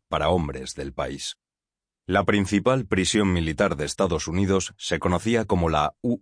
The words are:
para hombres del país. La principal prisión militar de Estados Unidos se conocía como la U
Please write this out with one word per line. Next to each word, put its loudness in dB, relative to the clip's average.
para 0
hombres -2
del -10
país. -8
La 2
principal 2
prisión 2
militar 0
de -4
Estados -2
Unidos 0
se -4
conocía 0
como 0
la 0
U -4